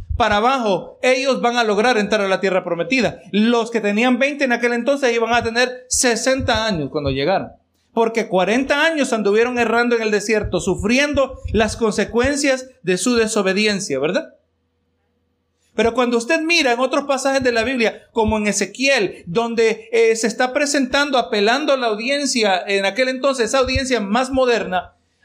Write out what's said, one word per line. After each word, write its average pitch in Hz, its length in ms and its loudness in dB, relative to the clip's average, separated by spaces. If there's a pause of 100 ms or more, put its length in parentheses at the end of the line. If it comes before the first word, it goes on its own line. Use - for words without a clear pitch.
(160)
para 214 220 2
abajo, 226 600 0
ellos 262 400 0
van 240 180 0
a 240 40 2
lograr 220 340 2
entrar 208 260 0
a 196 60 -2
la 190 120 0
tierra 185 240 0
prometida". 170 560 -2 (100)
Los 226 400 2
que 233 100 -2
tenían 220 380 2
veinte 285 260 0
en 254 80 0
aquel 240 200 0
entonces 240 420 0
iban 226 180 0
a 240 120 2
tener 247 440 -2
sesenta 240 800 0
años 156 240 -4
cuando 143 200 -4
llegaran. 139 420 -2 (420)
Porque 226 320 0
cuarenta 247 580 0
años 311 280 0
anduvieron 226 480 0
errando 233 340 2
en 226 80 0
el 220 80 -2
desierto, 208 480 0
sufriendo 262 840 0 (120)
las 214 240 0
consecuencias 254 880 0 (160)
de 180 160 0
su 247 160 0
desobediencia, 208 840 0
¿verdad? 185 340 -4 (1400)
Pero 226 200 2
cuando 240 220 0
usted 269 240 0
mira 311 320 2
en 233 80 0
otros 277 240 0
pasajes 269 380 0
de 254 100 2
la 226 100 0
Biblia, 233 400 -2 (100)
como 214 260 0
en 208 100 0
Ezequiel, 220 800 -2
donde, 226 640 -2
eh, 226 240 4
se 226 100 -2
está 254 260 0
presentando, 285 640 0
apelando 240 540 0
a 269 40 2
la 247 100 -2
audiencia, 226 800 0
en 196 180 0
aquel 196 240 0
entonces, 254 380 0
esa 269 140 0
audiencia 262 400 0
más 233 300 0
moderna, 214 640 0 (300)